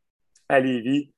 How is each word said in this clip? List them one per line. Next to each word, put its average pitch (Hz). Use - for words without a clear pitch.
à 139
Lévis 131